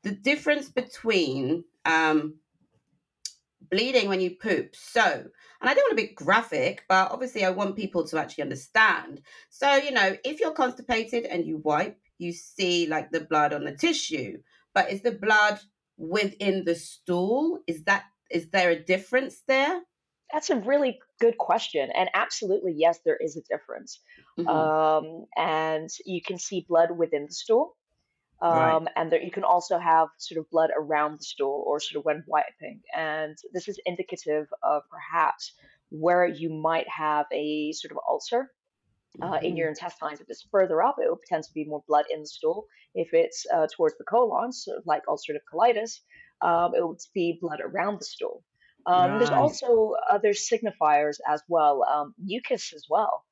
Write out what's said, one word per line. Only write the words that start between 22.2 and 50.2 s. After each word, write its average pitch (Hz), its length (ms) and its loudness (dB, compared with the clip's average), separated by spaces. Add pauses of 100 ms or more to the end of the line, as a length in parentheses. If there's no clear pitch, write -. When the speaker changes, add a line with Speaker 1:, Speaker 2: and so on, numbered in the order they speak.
Speaker 2:
yes, 165 300 4
there 156 120 2
is 160 200 -6
a 151 40 -10
difference. - 600 -10 (360)
Speaker 1:
Mm-hmm. 175 120 -2
Speaker 2:
Um, 156 760 0 (120)
and 160 520 -2 (160)
you 180 160 -6
can 180 180 -8
see 180 280 -6
blood 170 240 4
within 160 360 -2
the 175 60 -16
stool. - 440 0 (640)
Speaker 1:
Right. 160 340 4
Speaker 2:
Um, 160 200 0
and 165 160 0
there, 165 100 2
you - 100 -8
can - 120 -6
also 175 340 2
have 165 400 4
sort 160 220 -8
of 143 100 -10
blood 160 260 2
around 151 440 -2
the - 40 -16
stool 139 440 -4
or 147 120 0
sort 151 200 -8
of 139 60 -10
when 151 220 0
wiping. - 540 -4 (120)
And 156 440 -6 (160)
this 180 140 -8
is 196 180 -10
indicative 165 600 -4 (160)
of 147 260 0
perhaps 165 640 -4 (380)
where 175 340 4
you 165 240 -4
might 160 400 -2
have 151 420 0
a 151 420 -4
sort 151 180 -12
of - 80 -8 (100)
ulcer, 240 420 -2 (680)
uh, 160 220 -4
in 170 80 -2
Speaker 1:
Mm-hmm. 170 60 -6
Speaker 2:
your 165 120 -2
intestines. 156 500 -10
If - 100 -20
it's - 220 -14
further 180 300 4
up, 240 180 2
it 151 80 0
will 165 200 -2
tend 156 160 -2
to - 100 -20
be 156 100 -6
more 147 240 -8
blood 151 220 4
in 156 120 -6
the 151 60 -14
stool. 185 380 -4 (300)
If 170 180 -2
it's, 160 400 2
uh, 156 200 2
towards 160 260 0
the - 40 -16
colon, 233 480 0
sort - 280 -10
of - 80 -14
like 151 200 0
ulcerative 147 460 -6
colitis, 220 460 2 (420)
um, 170 340 2
it 180 100 2
would 165 120 -8 (160)
be 170 260 -2
blood 160 240 -6
around 190 360 -4
the - 60 -12
stool. - 380 -10 (420)
Um, 180 340 4
there's 240 100 4
Speaker 1:
Right. - 100 4
Speaker 2:
also 240 540 2 (160)
other 208 240 4